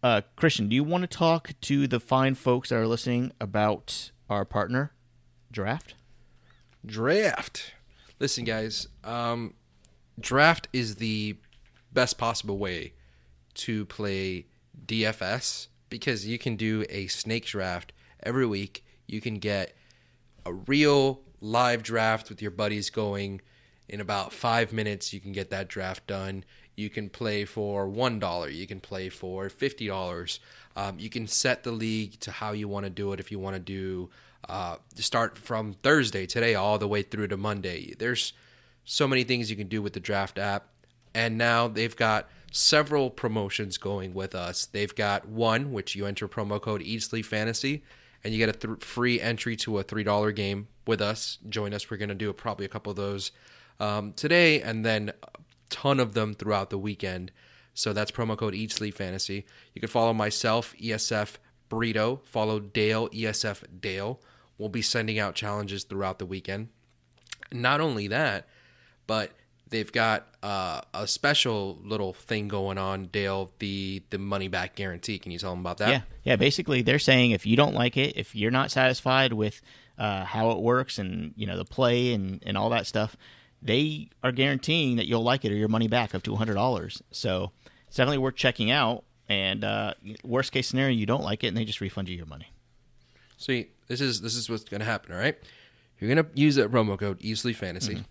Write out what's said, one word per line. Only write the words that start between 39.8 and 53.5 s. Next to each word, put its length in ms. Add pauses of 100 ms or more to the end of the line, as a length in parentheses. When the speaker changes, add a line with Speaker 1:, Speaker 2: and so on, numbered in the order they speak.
Speaker 2:
with 120
the 60
Draft 400
app. 300 (440)
And 240
now 300
they've 280
got 340 (220)
several 580
promotions 720
going 340
with 220
us. 320
They've 280
got 320
one, 460
which 220
you 100
enter 220
promo 340
code 220
Eat 200
Sleep 220
Fantasy, 580 (400)
and 100
you 60
get 100
a 180
th-, 160
free 360
entry 380
to 220
a 40
three 200
dollar 280
game 360 (180)
with 160
us. 380 (100)
Join 240
us. 160
We're 80
gonna 180
do 140
a, 40
probably 320
a 40
couple 220
of 40
those, 360 (480)